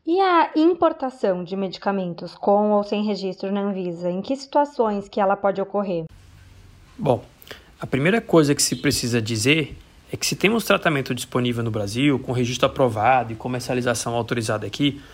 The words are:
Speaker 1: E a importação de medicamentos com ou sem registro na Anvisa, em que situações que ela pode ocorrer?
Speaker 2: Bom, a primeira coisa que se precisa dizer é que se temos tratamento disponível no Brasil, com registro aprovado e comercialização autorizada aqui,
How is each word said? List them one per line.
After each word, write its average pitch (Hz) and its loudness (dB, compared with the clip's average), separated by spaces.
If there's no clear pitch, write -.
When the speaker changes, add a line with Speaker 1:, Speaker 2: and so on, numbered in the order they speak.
Speaker 1:
E 339 2
a 359 4
importação 311 2
de 180 -8
medicamentos 185 -4
com 208 2
ou 202 4
sem 208 -2
registro 190 -4
na 202 -2
Anvisa, 180 -4
em 180 -2
que 269 -4
situações 240 0
que - -8
ela 196 2
pode 196 0
ocorrer? 190 -4
Speaker 2:
Bom, 123 0
a - -10
primeira 170 0
coisa 147 4
que - -2
se - 0
precisa 123 0
dizer 120 0
é - -6
que - -4
se 147 -2
temos 214 2
tratamento 156 0
disponível 120 -2
no 117 -4
Brasil, 113 0
com - -6
registro 123 0
aprovado 120 2
e 107 -10
comercialização 123 -4
autorizada 110 -2
aqui, 139 -2